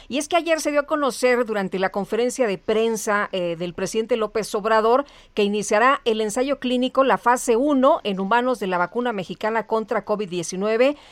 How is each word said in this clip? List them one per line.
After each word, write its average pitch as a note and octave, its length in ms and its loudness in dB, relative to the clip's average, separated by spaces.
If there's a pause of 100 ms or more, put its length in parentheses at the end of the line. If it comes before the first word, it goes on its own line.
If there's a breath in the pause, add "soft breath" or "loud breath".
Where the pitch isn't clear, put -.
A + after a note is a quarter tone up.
Y A#3+ 80 -4
es D4 120 -4
que F4 80 0
ayer D#4+ 260 0
se D4+ 80 -2
dio D4 100 0
a C#4+ 60 -2
conocer B3 580 0
durante G3+ 340 -4
la F#3 120 0
conferencia A#3 560 -2
de F#3+ 100 -2
prensa, A3 760 0
eh, F3 260 -4
del F3 160 -6
presidente A3 420 -2
López G#3+ 380 -4
Obrador A3+ 500 2 (300 loud breath)
que G#3+ 80 0
iniciará G#3+ 640 2
el A3 160 0
ensayo C4 360 -2
clínico, B3+ 460 0
la A3+ 140 2
fase B3 380 2
uno, C#4 460 4
en G3+ 160 -4
humanos A#3+ 420 0
de G#3 60 -4
la F#3 120 0
vacuna A#3 340 -2
mexicana G#3+ 540 -4
contra A3 400 -2
covid G#3 240 -4
diecinueve, G#3+ 680 0 (160 loud breath)